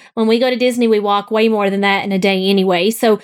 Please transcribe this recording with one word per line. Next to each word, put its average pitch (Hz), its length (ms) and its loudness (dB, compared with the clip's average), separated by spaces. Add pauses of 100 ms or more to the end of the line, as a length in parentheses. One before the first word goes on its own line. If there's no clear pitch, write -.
(140)
When 226 140 -2
we 226 120 2
go 254 100 0
to 254 60 -2
Disney, 240 320 0
we 220 120 2
walk 202 320 -2
way 220 180 2
more 202 200 0
than 196 120 -2
that 196 240 0
in 196 60 -4
a 196 80 0
day 190 260 0
anyway. 190 460 2
So, 226 320 0